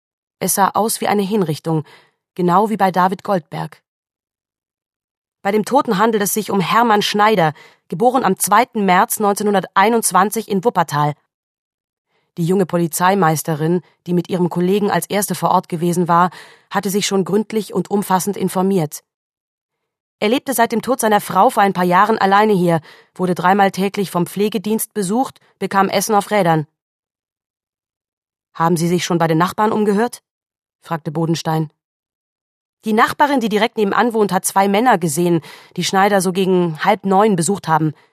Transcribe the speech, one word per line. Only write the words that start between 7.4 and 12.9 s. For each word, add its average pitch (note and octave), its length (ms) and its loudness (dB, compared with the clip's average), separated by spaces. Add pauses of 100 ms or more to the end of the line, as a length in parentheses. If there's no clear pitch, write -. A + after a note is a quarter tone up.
geboren A#3 340 0
am F#3+ 160 0
zweiten G#3+ 460 0
März F#3+ 340 2
neunzehnhunderteinundzwanzig G#3 1300 0
in F#3+ 160 -2
Wuppertal. D3 500 -2 (1200)
Die E3+ 100 -2
junge F#3 200 0
Polizeimeisterin, E3+ 1120 0 (280)